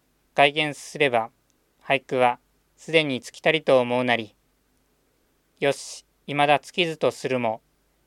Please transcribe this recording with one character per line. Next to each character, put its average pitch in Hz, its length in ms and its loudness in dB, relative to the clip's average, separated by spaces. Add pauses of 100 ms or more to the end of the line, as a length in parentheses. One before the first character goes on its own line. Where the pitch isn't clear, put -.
(340)
外 143 180 4
言 151 220 -2
す - 220 -16
れ 147 140 2
ば、 117 200 -2 (540)
俳 135 180 -2
句 - 140 -6
は、 123 240 2 (360)
す - 160 -16
で 156 120 6
に 131 160 -4
尽 - 140 -18
き - 80 -20
た 160 100 2
り 156 100 -2
と 131 160 6
思 123 220 0
う 127 40 0
な 120 120 2
り。 113 180 -8 (1200)
よ 139 140 0
し、 - 340 -16 (240)
未 143 160 0
だ 147 140 2
尽 - 120 -20
き 180 140 -2
ず 160 100 -6
と 135 140 -2
す - 180 -6
る 127 120 -2
も、 113 200 -4 (460)